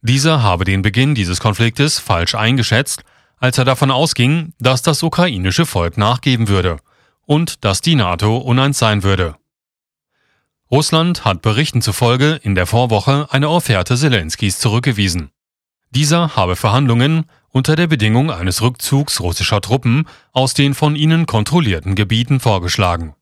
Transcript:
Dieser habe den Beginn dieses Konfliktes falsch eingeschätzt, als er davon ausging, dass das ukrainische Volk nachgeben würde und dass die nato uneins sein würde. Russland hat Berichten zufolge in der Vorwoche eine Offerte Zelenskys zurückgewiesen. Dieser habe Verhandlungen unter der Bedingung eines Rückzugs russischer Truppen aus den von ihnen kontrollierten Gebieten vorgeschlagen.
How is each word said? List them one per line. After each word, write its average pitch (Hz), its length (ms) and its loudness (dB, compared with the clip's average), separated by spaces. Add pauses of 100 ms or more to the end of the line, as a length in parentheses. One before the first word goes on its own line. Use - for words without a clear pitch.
Dieser 135 420 2
habe 92 200 2
den 95 180 0
Beginn 127 340 2
dieses 90 240 -2
Konfliktes 117 580 0
falsch 87 380 -2
eingeschätzt, 117 680 0 (360)
als 127 200 0
er 131 60 2
davon 135 260 2
ausging, 151 680 0
dass 123 220 0
das 156 200 -2
ukrainische 160 640 0
Volk 85 320 -2
nachgeben 117 480 0
würde 90 300 0 (500)
und 156 380 -2
dass 98 160 0
die 165 160 0
nato 104 400 0
uneins 131 420 0
sein 107 240 2
würde. 90 320 0 (1400)
Russland 160 540 0
hat 92 180 0
Berichten 117 400 0
zufolge 127 600 0
in 101 140 -2
der 90 100 0
Vorwoche 123 640 0
eine 139 200 0
Offerte 123 460 0
Zelenskys 107 600 -2
zurückgewiesen. 104 720 -2 (600)
Dieser 151 440 0
habe 90 220 0
Verhandlungen 131 680 2 (240)
unter 135 260 2
der 175 100 0
Bedingung 127 460 2
eines 90 280 -4
Rückzugs 127 600 -2
russischer 90 400 -2
Truppen 127 480 0 (240)
aus 131 220 0
den 139 200 2
von 151 220 0
ihnen 160 300 2
kontrollierten 101 680 0
Gebieten 113 460 0
vorgeschlagen. 87 800 -2